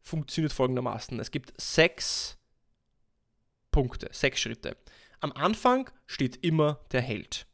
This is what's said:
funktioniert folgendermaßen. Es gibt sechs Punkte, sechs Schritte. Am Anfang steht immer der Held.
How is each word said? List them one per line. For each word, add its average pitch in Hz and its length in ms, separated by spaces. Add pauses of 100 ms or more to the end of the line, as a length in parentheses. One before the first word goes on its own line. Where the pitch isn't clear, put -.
funktioniert 156 520
folgendermaßen. 123 640
Es 107 100
gibt - 320
sechs - 760 (1300)
Punkte, - 420
sechs - 280
Schritte. - 360 (440)
Am 147 140
Anfang 247 580 (160)
steht - 360
immer 156 360 (120)
der 127 100
Held. - 520